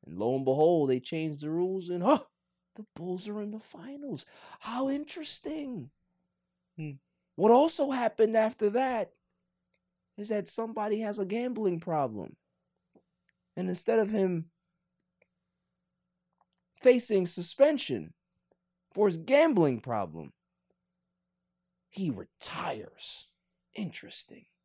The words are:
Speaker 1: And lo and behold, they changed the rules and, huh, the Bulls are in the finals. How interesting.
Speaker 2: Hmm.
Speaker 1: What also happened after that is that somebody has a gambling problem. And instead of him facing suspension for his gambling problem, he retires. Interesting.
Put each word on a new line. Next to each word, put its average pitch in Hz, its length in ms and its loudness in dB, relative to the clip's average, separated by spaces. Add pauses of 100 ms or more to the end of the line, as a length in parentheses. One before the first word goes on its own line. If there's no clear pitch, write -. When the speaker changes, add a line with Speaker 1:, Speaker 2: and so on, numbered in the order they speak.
Speaker 1:
And 80 120 -14
lo 113 180 0
and 135 80 -4
behold, 147 460 4
they 127 100 4
changed 156 420 -6
the 151 80 -6
rules 180 380 -2
and, 175 160 -4
huh, 175 200 4 (520)
the 214 180 -16
Bulls 180 360 -8
are 208 120 -8
in 208 100 -8
the 220 80 -10
finals. 254 680 -12 (340)
How 254 300 -4
interesting. 285 1000 -8 (840)
Speaker 2:
Hmm. 151 180 -10 (420)
Speaker 1:
What 208 160 6
also 285 400 4
happened 226 440 2
after 220 360 2
that 240 400 -2 (1040)
is 208 100 -10
that 214 220 -2
somebody 220 500 -4
has 214 200 -4
a 196 60 0
gambling 214 540 -2
problem. 135 560 -4 (1200)
And 185 140 -4
instead 226 300 0
of 208 100 2
him 185 400 0 (2250)
facing 226 440 6
suspension 175 880 0 (800)
for 208 140 4
his 170 100 0
gambling 180 640 4
problem, 85 540 -6 (1600)
he 190 200 -4
retires. - 1160 -10 (460)
Interesting. - 720 -12 (180)